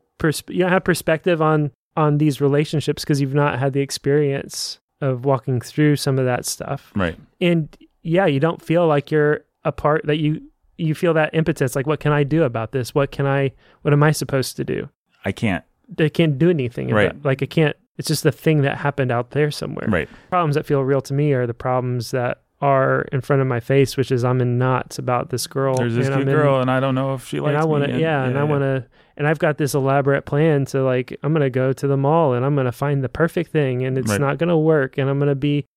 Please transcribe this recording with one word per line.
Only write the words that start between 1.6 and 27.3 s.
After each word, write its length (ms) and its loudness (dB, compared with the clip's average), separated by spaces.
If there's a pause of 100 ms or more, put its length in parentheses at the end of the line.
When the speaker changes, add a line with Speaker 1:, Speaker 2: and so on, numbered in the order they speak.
Speaker 1:
on 220 2
these 200 0
relationships 640 0
'cause 160 0
you've 140 0
not 260 0
had 140 -2
the 80 0
experience 960 -2 (220)
of 240 -2
walking 360 0
through 340 2
some 220 -2
of 80 0
that 200 -2
stuff. 500 -10
Speaker 2:
Right. 200 -2 (260)
Speaker 1:
And, 340 0 (260)
yeah, 240 0
you 140 2
don't 220 -2
feel 260 2
like 240 0
you're 300 2 (220)
a 80 -2
part, 340 0
that 120 0
you, 240 -2 (360)
you 180 -2
feel 200 2
that 200 2
impotence, 400 0
like, 120 -2
"What 120 -2
can 120 0
I 120 2
do 200 0
about 280 -4
this? 240 -4
What 160 0
can 160 -4
I, 240 0 (320)
what 100 2
am 100 4
I 80 6
supposed 460 -2
to 60 -4
do?" 260 -6 (360)
Speaker 2:
I 60 -2
can't. 320 -2 (360)
Speaker 1:
I 100 2
can't 300 0
do 100 4
anything 420 -2
about 60 2
Speaker 2:
Right. 280 0
Speaker 1:
like, 180 0
I 40 -4
can't 280 0 (220)
it's 100 -8
just 180 -2
a 60 2
thing 300 2
that 160 0
happened 340 -2
out 200 -4
there 200 0
somewhere. 380 -8
Speaker 2:
Right. 200 0 (200)
Speaker 1:
Problems 260 0
that 100 -2
feel 180 0
real 180 0
to 120 -8
me 200 2
are 140 0
the 60 -4
problems 580 -4
that 300 -4 (200)
are 400 2 (100)
in 100 -2
front 200 0
of 60 0
my 120 -2
face, 380 2
which 140 0
is 120 0
I'm 180 2
in 160 2
knots 400 -2
about 320 -2
this 180 -6
girl, 300 -2
Speaker 2:
There's 180 0
this 120 2
Speaker 1:
and 80 0
Speaker 2:
cute 120 0
Speaker 1:
I'm 60 0
in 20 2
Speaker 2:
girl, 260 4
and 100 0
I 80 2
don't 160 0
know 180 -2
if 140 -10
she 120 -4